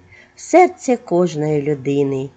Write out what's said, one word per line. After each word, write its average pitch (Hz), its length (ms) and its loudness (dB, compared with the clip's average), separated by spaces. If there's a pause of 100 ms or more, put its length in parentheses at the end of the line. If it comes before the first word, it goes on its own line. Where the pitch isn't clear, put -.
(360)
в - 60 -20
серце 349 560 2
кожної 156 640 -2
людини 139 760 -2